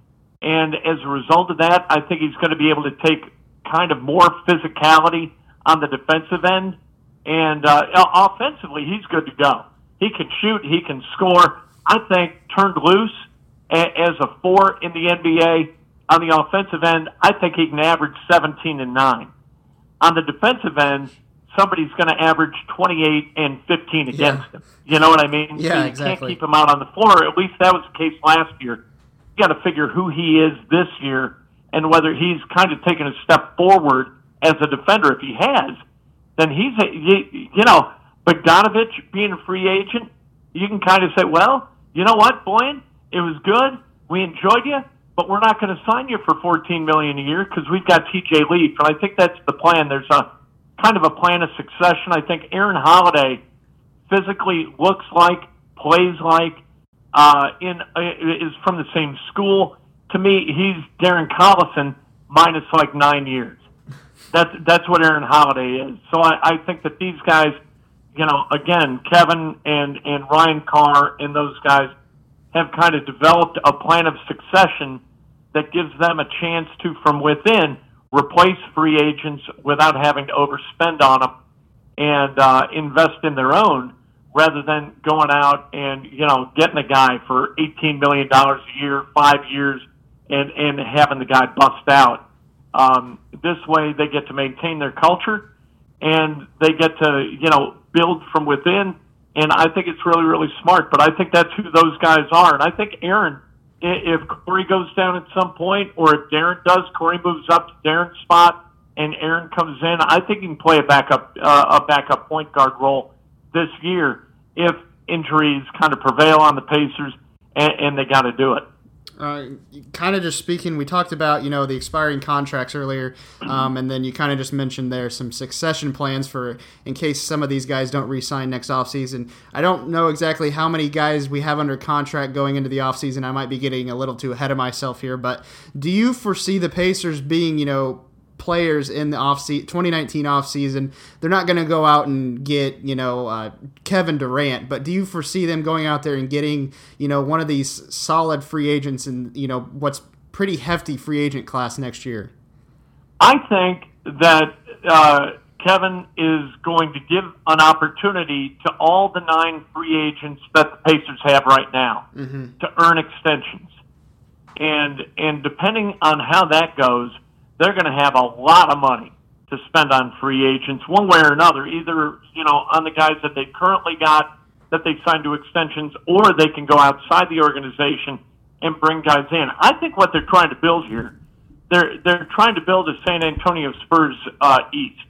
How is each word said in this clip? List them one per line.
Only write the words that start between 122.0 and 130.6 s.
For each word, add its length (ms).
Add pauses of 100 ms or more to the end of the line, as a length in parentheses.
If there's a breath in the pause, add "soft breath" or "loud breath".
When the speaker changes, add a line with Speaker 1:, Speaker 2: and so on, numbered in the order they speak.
Speaker 2:
contracts 540
earlier, 400 (280 soft breath)
um, 340
and 120
then 140
you 100
kind 200
of 60
just 140
mentioned 400
there 160
some 220
succession 600
plans 340
for 320 (260 soft breath)
in 100
case 260
some 220
of 60
these 180
guys 260
don't 160
re-sign 420
next 200
offseason. 600 (220 soft breath)
I 80
don't 280
know 200
exactly 420
how 180